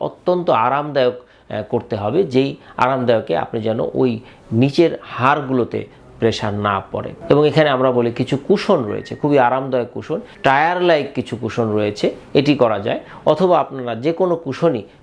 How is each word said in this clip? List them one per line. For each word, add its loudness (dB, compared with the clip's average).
অত্যন্ত -2
আরামদায়ক, 0
আহ, -12
করতে -4
হবে, 0
যেই 0
আরামদায়কে 0
আপনি -6
যেন -2
ওই 0
নিচের 2
হাড়গুলোতে -2
প্রেশার 0
না -2
পড়ে। -6
এবং 6
এখানে 4
আমরা 2
বলি 2
কিছু -2
কুশন 2
রয়েছে, -8
খুবই 2
আরামদায়ক 0
কুশন, -8
টায়ার 2
লাইক 2
কিছু -6
কুশন -4
রয়েছে, 0
এটি 4
করা 2
যায়। -4
অথবা 4
আপনারা -6
যে -2
কোনো 0
কুশনই -2